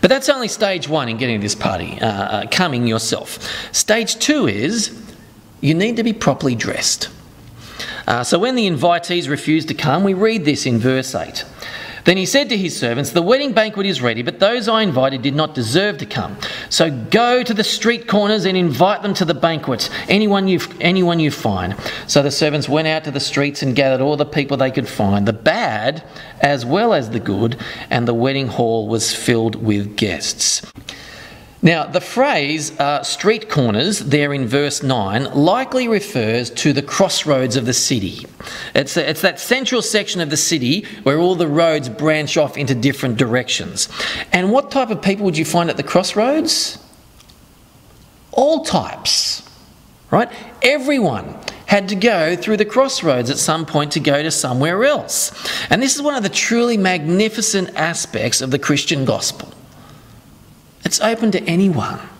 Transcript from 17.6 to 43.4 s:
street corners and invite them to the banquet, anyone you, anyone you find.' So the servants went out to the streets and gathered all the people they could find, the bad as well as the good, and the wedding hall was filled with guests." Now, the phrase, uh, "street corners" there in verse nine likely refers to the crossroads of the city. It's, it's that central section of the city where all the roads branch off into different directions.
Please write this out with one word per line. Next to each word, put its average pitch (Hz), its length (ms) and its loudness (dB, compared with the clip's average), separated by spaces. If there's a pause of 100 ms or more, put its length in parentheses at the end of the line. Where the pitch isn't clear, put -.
street - 440 -2
corners 208 380 2
and 185 120 2
invite 175 460 2
them 202 120 -2
to 180 100 2
the 165 80 0
banquet, 151 560 -2 (180)
anyone 196 400 4
you, 180 120 4 (200)
anyone 175 400 4
you 156 100 4
find.' 98 460 -2 (320)
So 143 160 4
the 143 80 2
servants 151 380 0
went 156 180 2
out 156 160 -2
to 151 80 -8
the 139 80 -4
streets 143 420 -2
and 131 140 0
gathered 135 260 4
all 147 140 2
the 143 100 0
people 143 300 -2
they 131 160 2
could 131 160 -2
find, 101 380 0
the 110 80 2
bad 151 680 0 (380)
as 143 240 2
well 202 280 4
as 123 160 0
the 117 100 -2
good, 104 380 0 (340)
and 120 160 0
the 120 60 2
wedding 135 340 2
hall 113 400 0
was 110 260 0
filled 113 420 0
with 104 420 0
guests." - 640 -2 (1000)
Now, 160 220 4
the 143 160 -2
phrase, 160 800 0
uh, 143 240 0
"street - 460 0
corners" 185 500 2
there 143 340 2
in 135 140 -2
verse 143 340 0
nine 123 520 0
likely 240 560 2
refers 120 600 0
to - 200 0
the 135 100 0
crossroads 139 760 0
of 120 80 -2
the 123 80 0
city. 98 520 -2 (480)
It's, 135 220 0
it's 151 240 0
that 185 220 0
central 254 400 0
section 202 400 -2
of 151 80 -2
the 147 80 0
city 143 480 0 (180)
where 143 160 2
all 180 160 4
the 165 140 0
roads 151 400 2
branch 151 480 0
off 147 200 2
into 139 160 0
different 123 440 0
directions. 117 720 -2 (420)